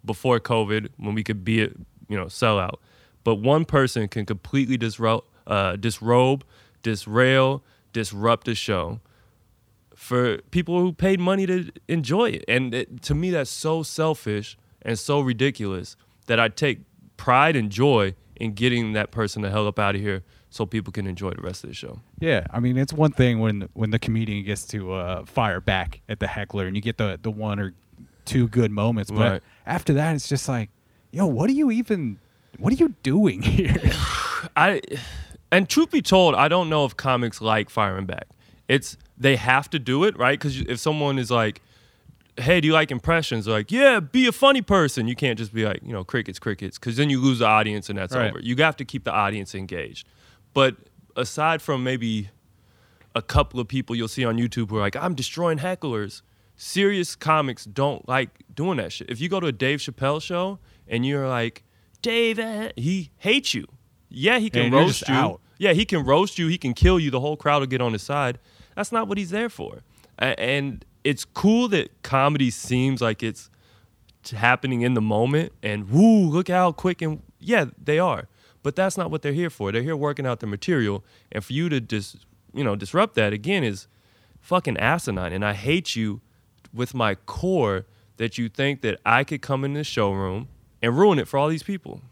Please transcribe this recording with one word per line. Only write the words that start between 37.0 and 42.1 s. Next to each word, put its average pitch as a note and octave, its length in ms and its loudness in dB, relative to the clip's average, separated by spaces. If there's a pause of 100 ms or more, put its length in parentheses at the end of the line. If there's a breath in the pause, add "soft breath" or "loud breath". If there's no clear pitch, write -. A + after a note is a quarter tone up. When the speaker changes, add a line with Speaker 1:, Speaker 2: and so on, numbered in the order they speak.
Speaker 1:
like A2 300 2
firing G2 360 -2
back. - 200 -10 (400 soft breath)
It's, - 300 0 (220)
they C3+ 180 4
have B2+ 340 2
to E3 80 -2
do C3 260 0
it, G#3+ 140 0
right? C3 220 2
'Cause C#3 200 -4
if B2 200 -6
someone D3 380 0
is A#2+ 120 -4
like, A2+ 300 0 (800 soft breath)